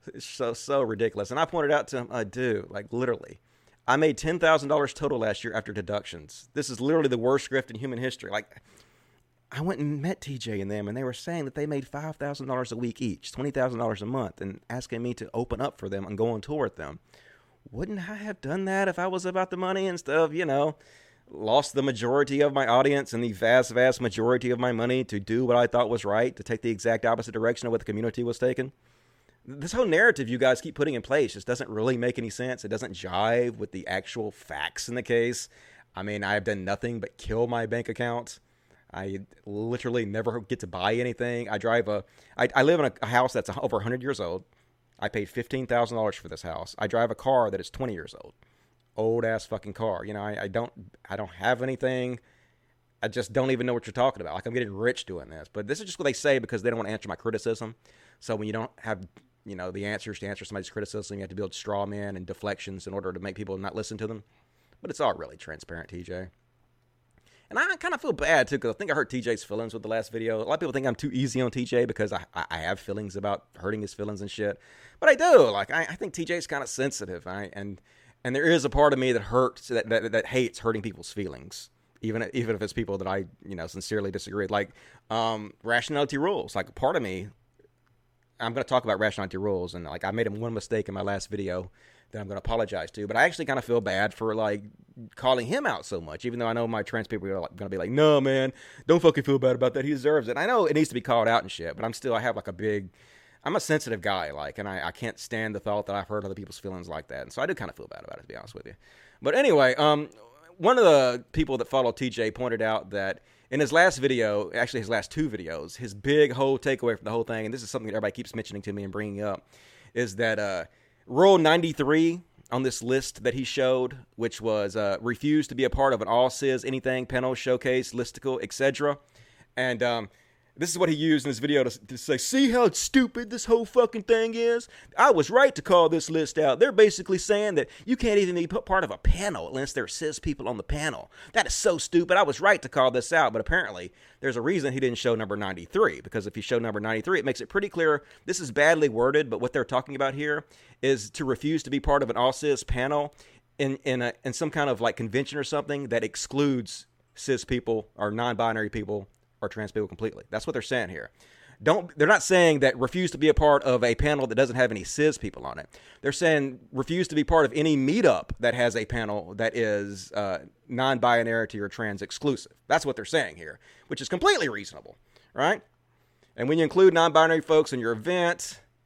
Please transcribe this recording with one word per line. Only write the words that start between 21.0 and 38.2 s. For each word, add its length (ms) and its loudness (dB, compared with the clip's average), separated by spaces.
Lost 440 0
the 100 0
majority 560 0
of 140 4
my 120 0
audience 460 4
and 100 -2
the 120 -2
vast, 380 6
vast 280 4
majority 500 2
of 120 0
my 100 2
money 320 0
to 160 -4
do 260 0
what 120 4
I 100 6
thought 220 2
was 160 -2
right, 320 2
to 40 -16
take 200 -6
the 80 -2
exact 360 0
opposite 280 0
direction 340 0
of 40 0
what 100 2
the 40 -14
community 380 -4
was 160 -4
taking? 320 0
This 280 -10
whole 120 2
narrative 440 4
you 80 -2
guys 240 4
keep 140 -12
putting 180 0
in 80 -4
place 320 0
just 120 -14
doesn't 240 -4
really 280 0
make 200 -2
any 120 -6
sense. 340 -8
It 60 -8
doesn't 240 -6
jive 640 0
with 160 -10
the 140 -10
actual 440 -6
facts 560 -8
in 80 -8
the 80 -4
case. 460 0
I 40 -8
mean, 220 -6
I 100 0
have 120 0
done 180 -2
nothing 380 -4
but 160 -14
kill 300 -2
my 180 -2
bank 240 -4
account. 500 -4